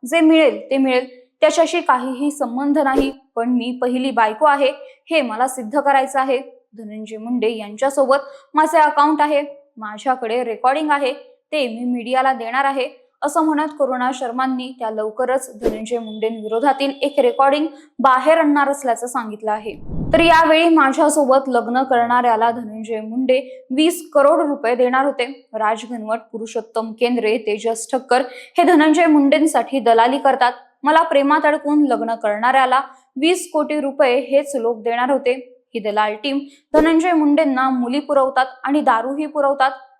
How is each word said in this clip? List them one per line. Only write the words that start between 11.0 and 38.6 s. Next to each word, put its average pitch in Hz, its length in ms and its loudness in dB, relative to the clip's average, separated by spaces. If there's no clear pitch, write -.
ते 285 160 0
मी 226 160 -8
मीडियाला 247 480 0
देणार 240 320 -4
आहे, 277 400 -4
असं 302 220 0
म्हणत 311 240 0
करुणा 254 360 -2
शर्मांनी 254 640 -6
त्या 220 120 -6
लवकरच 233 600 -4
धनंजय 220 360 -4
मुंडेंविरोधातील 226 960 -4
एक 285 180 -2
रेकॉर्डिंग 269 460 2
बाहेर 262 400 2
आणणार 294 300 2
असल्याचं 247 380 -4
सांगितलं 220 460 -8
आहे. - 600 -8
तर 320 80 4
यावेळी 330 480 6
माझ्यासोबत 277 800 2
लग्न 240 340 0
करणाऱ्याला 240 680 2
धनंजय 220 500 -8
मुंडे 254 680 -2
वीस 311 440 -2
करोड 294 260 4
रुपये 285 340 -2
देणार 247 300 0
होते. 269 500 -6
राज 220 360 -2
घनवट, 220 280 -6
पुरुषोत्तम 226 680 -8
केंद्रे, 240 380 0
तेजस 220 540 -4
ठक्कर 254 380 0
हे - 320 -4
धनंजय 311 440 4
मुंडेंसाठी 294 720 2
दलाली 233 380 2
करतात. 247 340 2
मला 311 200 4
प्रेमात 302 440 2
अडकून 294 400 2
लग्न 226 280 -2
करणाऱ्याला 254 640 2
वीस 349 320 0
कोटी 302 280 0
रुपये 269 400 2
हेच 277 360 -2
लोक 226 260 -2
देणार 240 280 -2
होते. 262 540 -2
ही 233 60 -4
दलाल 214 340 -2
टीम 277 240 -4
धनंजय 320 380 4
मुंडेंना 285 580 2
मुली 247 300 -2
पुरवतात 262 460 0